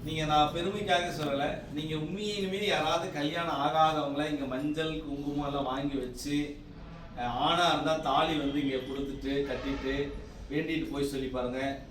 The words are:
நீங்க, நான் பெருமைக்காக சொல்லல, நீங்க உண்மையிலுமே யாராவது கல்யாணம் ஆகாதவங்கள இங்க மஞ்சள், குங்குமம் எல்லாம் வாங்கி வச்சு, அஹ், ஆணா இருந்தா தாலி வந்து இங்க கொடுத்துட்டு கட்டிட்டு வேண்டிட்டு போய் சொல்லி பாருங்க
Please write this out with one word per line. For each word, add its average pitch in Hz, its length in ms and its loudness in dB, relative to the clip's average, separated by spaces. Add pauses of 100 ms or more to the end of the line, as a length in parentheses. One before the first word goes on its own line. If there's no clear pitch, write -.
நீங்க, 156 220 -2
நான் 151 280 6
பெருமைக்காக 175 580 2
சொல்லல, 147 480 -2 (140)
நீங்க 156 220 -4
உண்மையிலுமே 196 720 -2
யாராவது 156 460 2
கல்யாணம் 156 420 0
ஆகாதவங்கள 151 720 4
இங்க 139 160 -2
மஞ்சள், 151 580 -2
குங்குமம் 143 420 -2
எல்லாம் 139 180 0
வாங்கி 139 340 -2
வச்சு, 143 580 -2 (640)
அஹ், 120 200 -2
ஆணா 170 360 4
இருந்தா 156 240 2
தாலி 156 400 4
வந்து 139 240 2
இங்க 135 140 0
கொடுத்துட்டு 135 680 -2
கட்டிட்டு 135 680 -2 (380)
வேண்டிட்டு 151 420 -2
போய் 139 160 0
சொல்லி 131 200 -2
பாருங்க 131 520 -2 (120)